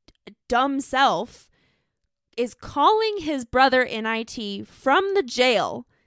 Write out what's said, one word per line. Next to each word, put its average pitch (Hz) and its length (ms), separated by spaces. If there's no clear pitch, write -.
dumb 269 320
self 247 680
is 233 180
calling 415 640
his 294 260
brother 254 360
in 220 240
I 226 180
T 208 400
from 381 500
the 381 100
jail 240 640